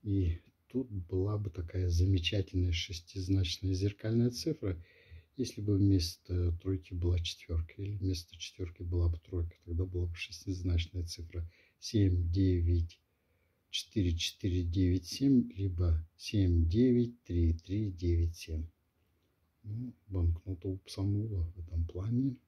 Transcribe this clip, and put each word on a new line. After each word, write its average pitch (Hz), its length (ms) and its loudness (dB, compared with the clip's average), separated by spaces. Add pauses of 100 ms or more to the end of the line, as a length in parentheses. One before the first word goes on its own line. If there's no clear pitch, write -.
И 95 380 0 (280)
тут 123 220 -4
была 95 460 -2
бы 101 140 -4
такая 90 400 -4
замечательная 90 800 2
шестизначная 92 1000 -2
зеркальная 110 560 0
цифра, 107 520 -4 (540)
если - 240 -6
бы 104 160 2
вместо 90 840 2
тройки 95 360 -4
была 87 240 2
четверка, 82 640 -4
или 101 140 -6
вместо 92 420 -4
четверки - 440 -10
была 87 260 2
бы 85 100 0
тройка, 85 360 -6 (100)
тогда 87 200 -2
была 90 220 -4
бы 85 80 -6
шестизначная 87 920 -4
цифра 85 420 -8 (320)
семь 90 520 2
девять 87 680 2 (720)
четыре 90 440 0
четыре 87 500 -2
девять 90 420 2
семь, 131 460 2
либо 87 540 0 (100)
семь 87 520 2
девять 120 540 2
три 85 320 2
три 98 360 -4
девять 85 460 0
семь. 80 300 -8 (960)
Ну, 117 320 -8 (140)
банкнота 90 600 0
упсанула 98 880 -2
в - 20 -18
этом 85 280 -4
плане. 120 500 -2 (120)